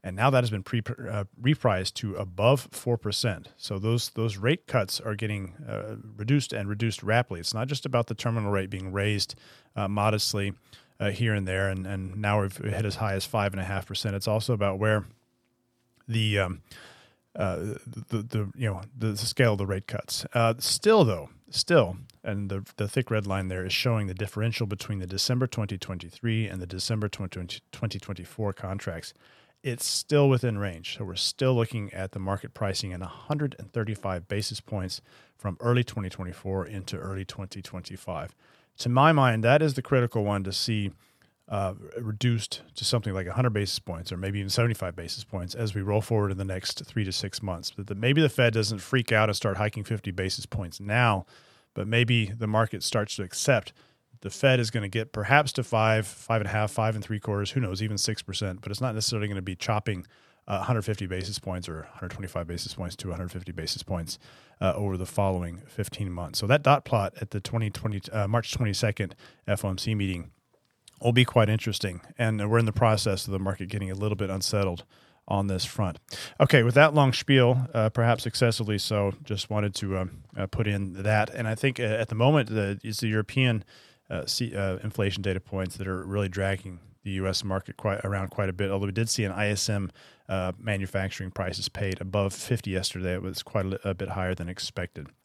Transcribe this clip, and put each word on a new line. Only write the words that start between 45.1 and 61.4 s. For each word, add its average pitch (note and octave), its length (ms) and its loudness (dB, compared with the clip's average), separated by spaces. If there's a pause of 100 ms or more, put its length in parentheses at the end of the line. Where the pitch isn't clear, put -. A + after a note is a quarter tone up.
points F2+ 300 -8
as A2 200 -4
we G2+ 80 -2
roll G#2 180 4
forward G#2 320 2
in F#2+ 60 -4
the G2 60 -4
next F#2+ 420 -6
three G#2+ 180 -2
to F#2 80 -4
six - 300 -6
months. F2+ 280 -6
But G2+ 160 -10
the, G#2 80 -6
maybe B2+ 280 2
the D3 80 4
Fed A#2+ 240 4
doesn't G#2+ 240 0
freak A#2+ 320 -2
out A2 180 4
and G2+ 80 -2
start G2 200 -2
hiking G#2 280 -2
fifty G#2 260 -4
basis F#2 360 -4
points - 340 -8
now, G#2 460 2 (480)
but G#2 120 -4
maybe A#2 400 4
the A2 200 -6
market G#2+ 360 2
starts G#2+ 340 -2
to G#2 80 -6
accept - 500 0 (480)
the B2 60 -8
Fed C3 320 6
is A2 100 0
gonna G#2+ 180 -2
get A2+ 240 -4
perhaps C3+ 400 4
to B2 120 0
five, A2 420 4
five - 360 -2
and G2 60 -2
a F#2+ 40 -4
half, G#2+ 180 2
five A2 240 0
and G#2 80 -4
three G#2+ 160 -4
quarters, G2+ 340 -2
who C3+ 80 0
knows, F#2+ 220 -2
even G#2+ 140 -2
six G#2+ 240 -2
percent, F#2+ 400 -6
but - 100 -10
it's G2+ 100 -6
not A2+ 140 -2
necessarily G#2+ 340 -2
gonna G2 120 -4
be F#2 160 -6
chopping, G#2 500 -2 (400)
uh, G2+ 140 0
a G2 40 -6
hundred A#2 180 2
fifty G2+ 240 -2
basis F#2 320 -4
points F2+ 320 -6